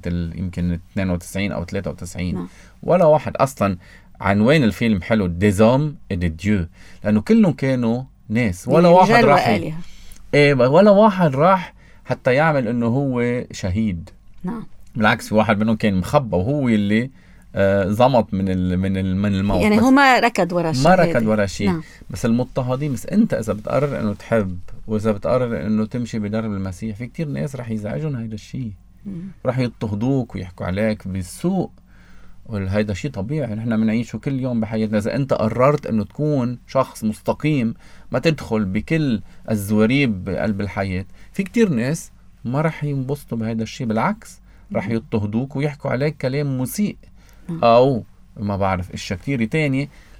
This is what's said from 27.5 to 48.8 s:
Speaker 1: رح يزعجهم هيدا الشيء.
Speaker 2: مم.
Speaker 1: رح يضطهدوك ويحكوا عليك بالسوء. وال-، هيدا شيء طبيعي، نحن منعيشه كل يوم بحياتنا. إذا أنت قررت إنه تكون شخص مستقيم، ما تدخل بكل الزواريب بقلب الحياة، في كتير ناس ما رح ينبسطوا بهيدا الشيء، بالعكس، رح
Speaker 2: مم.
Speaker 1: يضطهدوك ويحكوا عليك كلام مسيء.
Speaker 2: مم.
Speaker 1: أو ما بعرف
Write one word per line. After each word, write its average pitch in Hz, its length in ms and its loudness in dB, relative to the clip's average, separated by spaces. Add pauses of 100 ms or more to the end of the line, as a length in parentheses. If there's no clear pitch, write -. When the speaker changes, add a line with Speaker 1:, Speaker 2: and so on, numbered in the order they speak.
Speaker 1:
رح 120 140 -10
يزعجهم 135 460 -6
هيدا 113 180 -8
الشيء. 120 380 -10 (340)
Speaker 2:
مم. 190 220 -10 (180)
Speaker 1:
رح 127 140 0
يضطهدوك 120 760 -2
ويحكوا 92 300 -10
عليك 104 420 -2
بالسوء. 160 640 -4 (760)
وال-، 101 240 -4
هيدا 104 240 0
شيء 127 180 -6
طبيعي، 113 440 -6
نحن 113 240 -4
منعيشه 113 380 0
كل 131 220 -4
يوم 123 200 -2
بحياتنا. 110 380 -2
إذا 104 180 -2
أنت 135 180 -2
قررت 127 540 2
إنه 107 160 0
تكون 127 640 -2
شخص - 360 -2
مستقيم، 113 680 -2 (380)
ما 123 80 -2
تدخل 117 460 -2
بكل 110 560 -2 (300)
الزواريب 107 720 2
بقلب 98 380 -2
الحياة، 98 440 -4 (280)
في 196 100 -4
كتير 220 260 2
ناس 131 420 -4 (340)
ما 131 160 -2
رح 156 220 -4
ينبسطوا 139 540 -6
بهيدا 113 260 -4
الشيء، 113 240 -8
بالعكس، 127 520 -4 (340)
رح 175 140 -4
Speaker 2:
مم. 117 60 -2
Speaker 1:
يضطهدوك 110 640 -4
ويحكوا 139 360 -4
عليك 147 260 -2
كلام 135 440 -4
مسيء. 190 360 -4 (520)
Speaker 2:
مم. 165 140 -4
Speaker 1:
أو 117 400 6 (340)
ما 101 200 -4
بعرف 92 340 -2